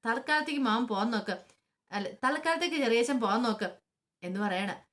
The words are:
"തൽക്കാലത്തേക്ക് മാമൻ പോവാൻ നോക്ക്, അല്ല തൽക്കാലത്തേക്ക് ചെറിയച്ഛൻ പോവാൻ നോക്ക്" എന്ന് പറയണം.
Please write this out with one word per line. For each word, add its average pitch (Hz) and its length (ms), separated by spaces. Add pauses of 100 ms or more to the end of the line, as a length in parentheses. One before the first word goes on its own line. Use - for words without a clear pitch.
"തൽക്കാലത്തേക്ക് 285 580
മാമൻ 240 260
പോവാൻ 214 240
നോക്ക്, 202 240 (560)
അല്ല 196 240
തൽക്കാലത്തേക്ക് 320 640
ചെറിയച്ഛൻ 240 420
പോവാൻ 220 240
നോക്ക്" 214 240 (560)
എന്ന് 185 160
പറയണം. 196 380 (160)